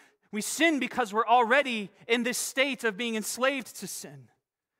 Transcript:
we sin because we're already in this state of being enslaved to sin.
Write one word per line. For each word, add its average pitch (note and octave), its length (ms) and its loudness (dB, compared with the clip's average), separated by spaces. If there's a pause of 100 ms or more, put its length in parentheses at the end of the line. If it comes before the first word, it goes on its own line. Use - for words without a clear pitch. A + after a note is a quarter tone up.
(320)
we G#3 100 -4
sin D4+ 380 2
because A#3 340 -2
we're A3 120 2
already A#3 600 4 (200)
in A#3 160 2
this B3 120 -2
state - 480 -2
of G#3+ 120 0
being A#3 180 -4
enslaved B3 680 -2
to G3 60 -10
sin. C3+ 420 -14 (520)